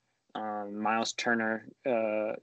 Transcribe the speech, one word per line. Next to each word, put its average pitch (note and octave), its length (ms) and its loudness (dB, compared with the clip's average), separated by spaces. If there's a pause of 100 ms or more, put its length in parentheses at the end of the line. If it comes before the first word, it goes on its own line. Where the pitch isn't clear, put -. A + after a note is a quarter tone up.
(340)
Um, G#2 480 -4
Miles A2+ 320 2
Turner, A2 520 0 (200)
uh, A2 560 2